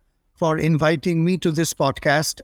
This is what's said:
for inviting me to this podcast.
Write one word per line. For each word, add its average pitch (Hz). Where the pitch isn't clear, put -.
for 160
inviting 160
me 180
to 170
this 156
podcast. 143